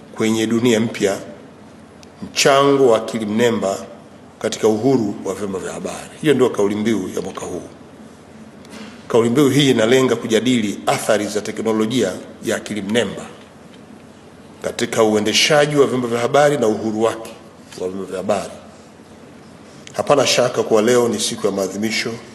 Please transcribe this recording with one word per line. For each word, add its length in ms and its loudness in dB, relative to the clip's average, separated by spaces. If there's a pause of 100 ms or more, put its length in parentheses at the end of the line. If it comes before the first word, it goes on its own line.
(160)
kwenye 300 0
dunia 340 2
mpya, 360 -2 (1080)
mchango 640 4
wa 100 6
akili 280 -6
mnemba 520 0 (600)
katika 300 0
uhuru 460 2 (100)
wa 100 -4
vyombo 240 -6
vya 140 -10
habari." 360 -10 (140)
Hiyo 120 4
ndio 160 4
kauli 240 0
mbiu 420 -2
ya 60 -4
mwaka 180 -10
huu. 220 -10 (1500)
Kauli 220 2
mbiu 200 4
hii 200 4
inalenga 460 4
kujadili 720 0
athari 400 0
za 140 -4
teknolojia 720 -2 (320)
ya 120 -2
akili 260 -8
mnemba 440 -4 (1400)
katika 420 0
uendeshaji 720 2
wa 100 6
vyombo 220 -2
vya 120 -2
habari 380 2
na 100 2
uhuru 340 -2
wake 280 -2 (500)
wa 80 -4
vyombo 160 -8
vya 120 -10
habari. 340 -4 (1400)
Hapana 340 2
shaka 360 0
kuwa 200 2
leo 260 4
ni 120 -2
siku 260 -4
ya 60 0
maadhimisho 580 -4 (240)